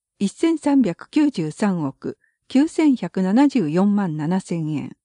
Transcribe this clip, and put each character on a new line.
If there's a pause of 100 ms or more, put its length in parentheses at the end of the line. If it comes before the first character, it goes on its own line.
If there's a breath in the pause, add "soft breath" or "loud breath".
(200)
一
千
三
百
九
十
三
億 (300)
九
千
百
七
十
四
万
七
千
円。